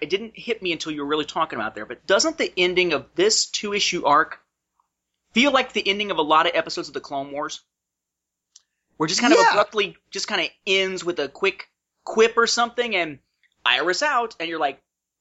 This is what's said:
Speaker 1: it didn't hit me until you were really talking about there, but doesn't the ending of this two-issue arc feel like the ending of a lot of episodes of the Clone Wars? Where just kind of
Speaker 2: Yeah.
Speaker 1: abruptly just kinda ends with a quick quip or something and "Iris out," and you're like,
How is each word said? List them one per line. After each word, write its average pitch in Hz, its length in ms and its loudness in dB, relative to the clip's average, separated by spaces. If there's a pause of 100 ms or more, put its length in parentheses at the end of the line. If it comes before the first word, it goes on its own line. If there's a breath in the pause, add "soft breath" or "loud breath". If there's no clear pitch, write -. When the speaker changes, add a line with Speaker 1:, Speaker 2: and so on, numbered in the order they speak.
Speaker 1:
it 151 80 -6
didn't 208 260 -4
hit 220 260 -8
me 180 100 -4
until 160 200 -6
you 147 100 -6
were 143 60 -6
really 151 180 -2
talking 160 320 -4
about 110 180 -6
there, 107 100 -10
but - 220 -16
doesn't 302 300 2
the 262 200 -2
ending 180 360 2
of 127 200 -4
this 208 320 2
two-issue 202 600 -4
arc 147 340 2 (920)
feel 262 180 4
like 254 200 2
the - 160 -4
ending 202 220 -2
of 180 80 -2
a 160 60 0
lot 156 240 4
of - 80 0
episodes 160 320 -2
of 147 80 -18
the 139 40 -4
Clone 139 320 -8
Wars? 151 300 -8 (1400)
Where 160 100 -2
just 160 140 -2
kind 247 120 6
of 392 60 8
Speaker 2:
Yeah. 466 120 6
Speaker 1:
abruptly 208 460 0 (120)
just - 180 -8
kinda 180 220 -4 (160)
ends 190 400 0
with 170 140 -2
a 139 100 -2
quick - 400 -4 (340)
quip 226 340 4
or 233 100 4
something 233 480 -2
and 160 240 -4 (440)
"Iris 160 380 2
out," 254 380 -2
and 165 100 -6
you're 165 100 -6
like, 143 220 -2 (400)